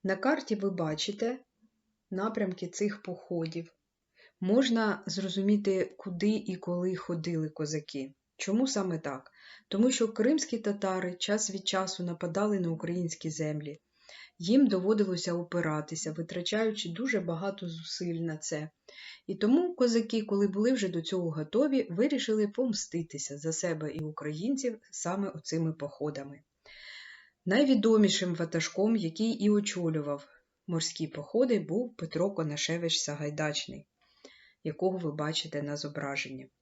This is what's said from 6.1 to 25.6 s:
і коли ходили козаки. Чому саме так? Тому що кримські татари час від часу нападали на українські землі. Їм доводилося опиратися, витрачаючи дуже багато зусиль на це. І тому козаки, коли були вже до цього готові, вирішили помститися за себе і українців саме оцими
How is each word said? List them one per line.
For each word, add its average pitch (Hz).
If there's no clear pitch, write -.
і 208
коли 180
ходили 165
козаки. 147
Чому 233
саме 185
так? 139
Тому 233
що 226
кримські 254
татари 185
час 208
від 190
часу 185
нападали 175
на 175
українські 165
землі. 151
Їм 247
доводилося 185
опиратися, 165
витрачаючи 180
дуже 220
багато 175
зусиль 165
на 165
це. 156
І 196
тому 302
козаки, 226
коли 202
були 208
вже 208
до 170
цього 170
готові, 240
вирішили 214
помститися 185
за 160
себе 160
і -
українців 202
саме 190
оцими 160